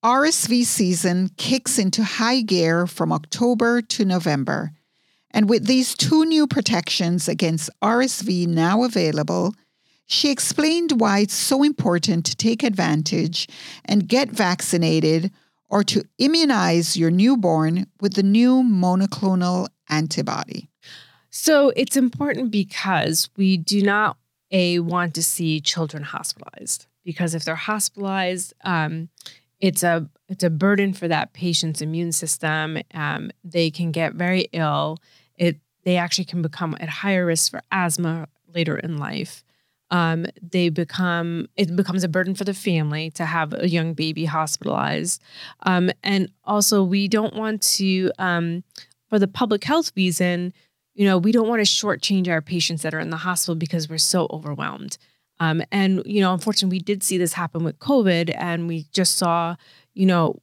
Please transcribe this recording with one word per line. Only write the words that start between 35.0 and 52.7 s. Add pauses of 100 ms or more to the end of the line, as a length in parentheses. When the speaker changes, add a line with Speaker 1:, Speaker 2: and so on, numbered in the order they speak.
Speaker 2:
It, (240)
they
actually
can
become
at
higher
risk
for (100)
asthma (280)
later
in
life. (480)
Um, (120)
they
become,
it
becomes
a
burden
for
the
family
to
have
a
young
baby
hospitalized. (440)
Um, (140)
and (120)
also,
we
don't
want (140)
to,
um, (460)
for
the
public
health
reason, (400)
you
know,
we
don't
wanna
shortchange
our
patients